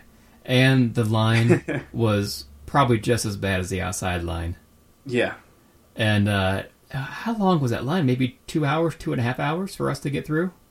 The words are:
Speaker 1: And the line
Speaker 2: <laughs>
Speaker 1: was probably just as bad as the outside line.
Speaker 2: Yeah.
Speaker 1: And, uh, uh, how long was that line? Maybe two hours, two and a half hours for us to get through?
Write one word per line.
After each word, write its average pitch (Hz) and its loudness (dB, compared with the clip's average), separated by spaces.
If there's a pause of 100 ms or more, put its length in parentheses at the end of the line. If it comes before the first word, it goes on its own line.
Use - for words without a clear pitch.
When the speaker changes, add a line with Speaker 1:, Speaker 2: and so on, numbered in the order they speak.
(440)
Speaker 1:
And 127 4
the 120 2
line 113 2
Speaker 2:
<laughs> - -18
Speaker 1:
was 104 0 (220)
probably 123 2
just 117 0
as 101 -4
bad 95 -2
as 90 -6
the 92 -4
outside 90 -4
line. 87 -6 (500)
Speaker 2:
Yeah. 120 0 (600)
Speaker 1:
And, 104 2
uh, 98 0 (300)
uh, 139 -4
how 214 -6
long 185 2
was 127 0
that 113 -2
line? 156 0
Maybe 127 0
two 156 -2
hours, 156 0
two - -6
and 135 -2
a 117 0
half 127 -2
hours 165 -4
for 135 -4
us 139 -4
to 151 -4
get 143 -6
through? 165 -2 (180)